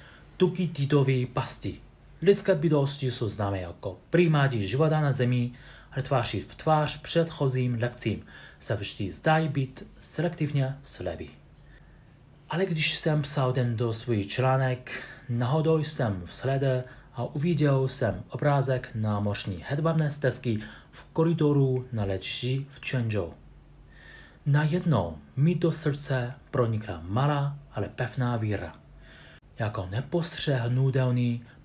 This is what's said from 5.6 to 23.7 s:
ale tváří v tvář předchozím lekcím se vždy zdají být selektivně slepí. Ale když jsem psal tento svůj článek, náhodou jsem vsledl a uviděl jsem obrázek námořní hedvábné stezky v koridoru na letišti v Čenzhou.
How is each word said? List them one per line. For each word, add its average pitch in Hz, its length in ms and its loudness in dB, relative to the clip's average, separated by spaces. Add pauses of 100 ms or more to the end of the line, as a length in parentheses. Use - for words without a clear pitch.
ale 135 120 -6
tváří 113 380 -2
v - 140 -14
tvář 151 460 2
předchozím 131 800 0
lekcím 110 440 -2 (340)
se - 160 -4
vždy 104 360 -6
zdají 160 360 2
být 135 400 -4 (120)
selektivně 143 840 -2
slepí. 82 460 -8 (1200)
Ale 175 160 0
když 156 280 2
jsem 151 280 2
psal 131 320 0
tento 120 400 0
svůj 110 300 0
článek, 131 680 0 (380)
náhodou 147 480 2
jsem 113 480 -2
vsledl 131 580 0 (300)
a 117 100 -4
uviděl 139 640 2
jsem 98 420 0
obrázek 135 680 0
námořní 104 720 -2
hedvábné 156 440 0
stezky 123 480 -2 (320)
v - 220 -16
koridoru 147 800 4
na 110 120 -2
letišti 123 640 -2
v - 100 -20
Čenzhou. 107 540 -2 (1120)